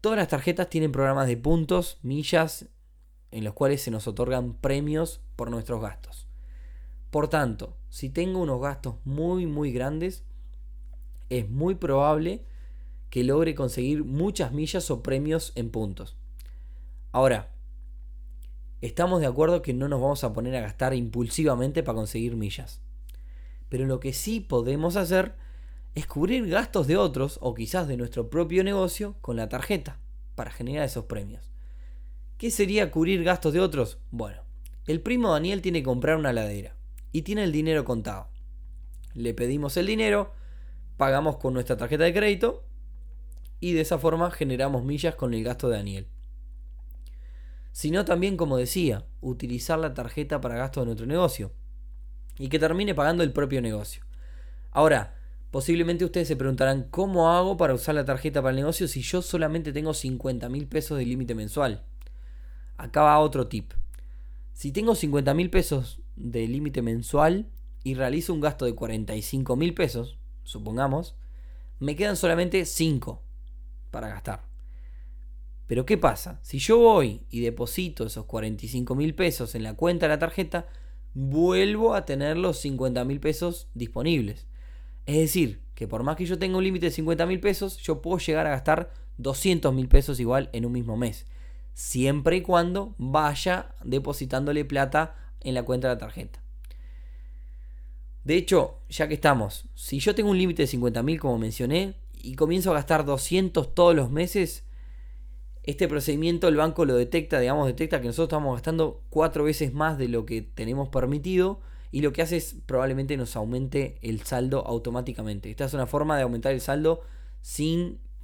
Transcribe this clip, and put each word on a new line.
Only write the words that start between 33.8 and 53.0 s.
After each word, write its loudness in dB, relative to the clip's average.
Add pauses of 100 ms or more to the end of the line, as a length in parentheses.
Bueno, -8 (440)
el 0
primo 2
Daniel 2
tiene 2
que -2
comprar 2
una 2
heladera -2 (380)
y 0
tiene 0
el 2
dinero 2
contado. -4 (840)
Le -2
pedimos 0
el 2
dinero, 2 (640)
pagamos 4
con 0
nuestra 0
tarjeta 2
de 6
crédito 2 (960)
y 0
de 4
esa 2
forma 2
generamos 0
millas 0
con -2
el -2
gasto 0
de 2
Daniel. -6 (1600)
Sino 2
también, 2
como 2
decía, 2 (160)
utilizar -2
la -2
tarjeta -4
para -2
gastos -2
de 2
nuestro -4
negocio 2 (840)
y -6
que 2
termine 2
pagando 4